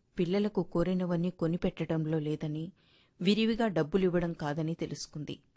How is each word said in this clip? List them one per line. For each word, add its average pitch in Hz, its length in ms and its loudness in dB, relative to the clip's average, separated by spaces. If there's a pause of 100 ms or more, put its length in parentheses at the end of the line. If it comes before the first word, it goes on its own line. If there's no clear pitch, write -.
(200)
పిల్లలకు 196 440 2
కోరినవన్నీ 175 640 0
కొనిపెట్టడంలో 160 880 0
లేదని, 156 520 -4 (500)
విరివిగా 220 460 4
డబ్బులివ్వడం 170 640 2
కాదని 156 400 -2
తెలుసుకుంది. - 640 -8 (180)